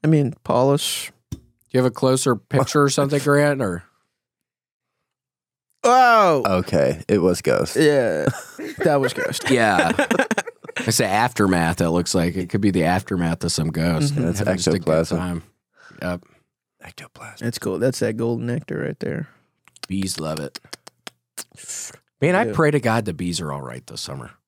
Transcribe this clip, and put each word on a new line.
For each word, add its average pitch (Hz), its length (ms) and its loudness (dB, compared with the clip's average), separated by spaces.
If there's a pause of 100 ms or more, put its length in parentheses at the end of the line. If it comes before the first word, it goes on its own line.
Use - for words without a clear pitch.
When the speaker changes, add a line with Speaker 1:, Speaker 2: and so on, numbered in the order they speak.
Speaker 1:
I 151 40 2
mean, 147 360 2
Paulus. - 640 0 (220)
Speaker 2:
Do - 60 -10 (340)
you 127 80 2
have 127 80 2
a 123 40 2
closer 131 440 2
picture 131 480 0
or 139 60 4
something, 143 300 0
Grant? 143 440 2
Or 87 200 -4 (2000)
Speaker 1:
Oh. 226 640 6
Speaker 3:
Okay, 80 640 2
it 101 120 4
was 85 220 2
ghost. - 340 0
Speaker 1:
Yeah. 127 560 2
<laughs> - 60 -8 (460)
That 147 160 4
was - 140 0
ghost. - 360 -6
Speaker 2:
Yeah. 107 420 4
Speaker 1:
<laughs> 294 140 0 (760)
Speaker 2:
It's 113 180 0
the 113 80 2
aftermath, 95 760 2
it 85 80 2
looks 87 240 0
like. 87 240 0
It 90 120 -6
could 101 120 -2
be 101 80 2
the 90 140 0
aftermath 85 600 0
of 85 80 -2
some 80 200 -2
ghost. 80 420 0
Speaker 1:
Mm-hmm. 82 120 -2
Speaker 3:
That's 85 140 -2
Speaker 2:
Having - 180 0
just - 100 -2
a - 40 2
good - 100 2
Speaker 3:
ectoplasm. 82 360 0
Speaker 2:
time. 87 260 -6 (600)
Yep. 90 200 -8 (600)
Speaker 3:
Ectoplasm. - 600 -16
Speaker 1:
That's 117 120 -6
cool. 95 220 -4
That's 123 200 0
that 110 160 -2
golden 117 300 -4
nectar 123 400 -6
right - 140 -8
there. - 280 -8 (600)
Speaker 2:
Bees 95 320 -4
love 78 200 -6
it. 71 200 -12 (1600)
Man, 170 140 2
I 208 100 0
Speaker 1:
Yeah. 110 80 -4
Speaker 2:
pray 151 160 2
to 147 100 2
God 113 260 0
the 87 80 -6
bees 87 280 -4
are 78 100 -6
all 69 120 -8
right 64 240 -14
this - 140 -14
summer. 67 280 -12 (180)